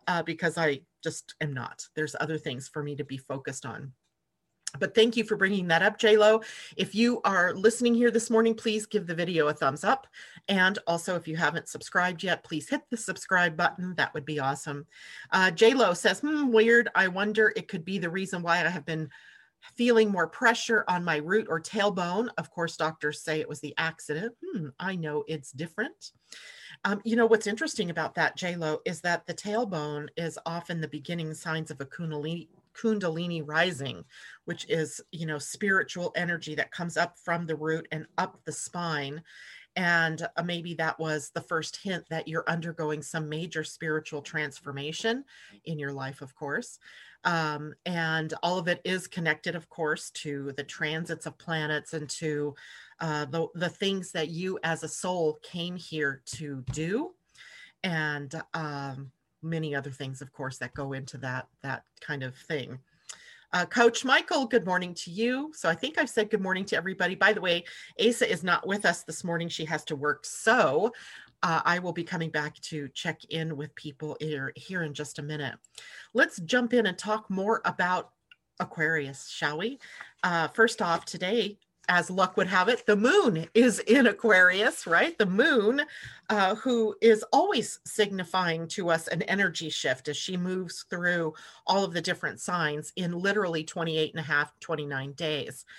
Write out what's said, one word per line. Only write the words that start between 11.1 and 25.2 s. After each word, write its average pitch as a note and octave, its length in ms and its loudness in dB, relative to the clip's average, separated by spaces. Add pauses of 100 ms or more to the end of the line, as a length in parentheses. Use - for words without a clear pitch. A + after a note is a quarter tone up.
if E3 140 -6
you D#3+ 80 -4
haven't D#3+ 320 0
subscribed F3+ 540 -2
yet, F3+ 200 -2
please D3+ 260 -6
hit C#4+ 220 -2
the A#3+ 60 -4
subscribe F3 600 0
button. F3 400 0
That D3+ 180 0
would D3+ 100 -6
be D3 160 -4
awesome. C#3+ 460 -4 (440)
Uh, F#3 200 4
J-Lo A3+ 420 6
says, F#3+ 280 2
"Hmm, D4 300 0
weird. A#3 440 8
I - 140 6
wonder G#3 460 2
it F3 140 -6
could F3 160 -8
be F#3+ 140 -4
the E3+ 120 -4
reason F#3 320 -4
why E3+ 220 4
I D#3 40 2
have E3+ 180 -4
been D#3+ 240 -4 (680)
feeling A3+ 340 6
more F3 160 2
pressure A#3 640 2
on F3+ 160 0
my E3 120 0
root F#3 320 0
or D#3+ 120 0
tailbone. G3 760 0
Of E3 120 -6
course, E3+ 260 -4
doctors D#3 460 -4
say D#3 180 -2
it - 80 -6
was D3+ 120 -10
the D3+ 160 -10
accident." E3 680 -4
Hmm, B3+ 260 -6 (120)
I F#3+ 160 -4
know D3+ 320 -4